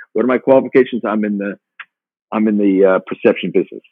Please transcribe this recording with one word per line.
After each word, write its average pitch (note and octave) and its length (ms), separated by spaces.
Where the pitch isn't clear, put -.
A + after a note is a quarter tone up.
what - 100
are B2 60
my B2 80
qualifications? B2+ 680
I'm G#2+ 180
in G#2 140
the, G2 200
I'm A2 180
in G#2 100
the, G2 260
uh, F#2+ 220
perception - 440
business. - 300